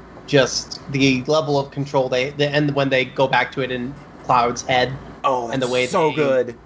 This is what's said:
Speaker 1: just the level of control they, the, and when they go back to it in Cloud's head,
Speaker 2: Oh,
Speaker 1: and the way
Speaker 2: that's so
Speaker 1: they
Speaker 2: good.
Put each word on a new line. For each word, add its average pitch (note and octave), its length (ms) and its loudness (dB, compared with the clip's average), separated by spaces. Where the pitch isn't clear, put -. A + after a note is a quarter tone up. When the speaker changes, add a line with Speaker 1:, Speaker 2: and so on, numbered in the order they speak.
Speaker 1:
just - 560 2
the C3+ 340 2
level D3 340 2
of C#3 120 -4
control C3+ 380 -2
they, C3 220 -2
the, C#3+ 180 0
and D3 260 0
when C#3 140 2
they C3 160 2
go C3 220 0
back B2+ 260 0
to C#3 80 -4
it B2+ 100 -4
in B2+ 220 -6
Cloud's A#2+ 400 2
head, B2+ 280 0
Speaker 2:
Oh, B2 260 0
Speaker 1:
and C3 120 -4
the B2 60 0
way B2+ 140 2
Speaker 2:
that's B2 120 -2
so D#3+ 160 4
Speaker 1:
they C3+ 60 -4
Speaker 2:
good. C3 500 0